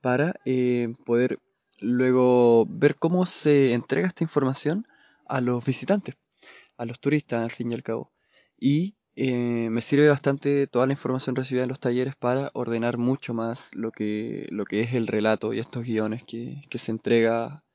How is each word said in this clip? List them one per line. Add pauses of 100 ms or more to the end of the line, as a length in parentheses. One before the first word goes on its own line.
para, (120)
eh, (100)
poder (440)
luego
ver
cómo
se
entrega
esta
información (400)
a
los
visitantes, (600)
a
los
turistas,
al
fin
y
al
cabo. (460)
Y, (180)
eh,
me
sirve
bastante
toda
la
información
recibida
en
los
talleres
para
ordenar
mucho
más
lo
que,
lo
que
es
el
relato
y
estos
guiones
que,
que
se
entrega (120)